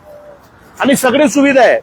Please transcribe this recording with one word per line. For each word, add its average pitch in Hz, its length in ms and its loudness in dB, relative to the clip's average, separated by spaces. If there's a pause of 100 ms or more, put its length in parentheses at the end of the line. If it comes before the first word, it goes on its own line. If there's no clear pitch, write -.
(760)
आणि 240 200 0
सगळी 262 320 0
सुविधा 269 340 0
आहे 151 200 2